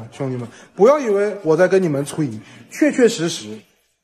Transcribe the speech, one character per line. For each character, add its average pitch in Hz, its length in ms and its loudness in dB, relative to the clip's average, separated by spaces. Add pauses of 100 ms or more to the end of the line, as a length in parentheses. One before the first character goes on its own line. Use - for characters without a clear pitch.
(140)
兄 135 160 -8
弟 127 80 -8
们， 120 100 -10 (260)
不 190 140 4
要 294 100 6
以 247 120 -4
为 202 340 -2
我 156 140 2
在 185 100 4
跟 190 160 2
你 165 60 0
们 143 160 -2
吹， 147 240 -4 (420)
确 294 180 0
确 233 200 4
实 160 180 -4
实， 208 320 -10 (440)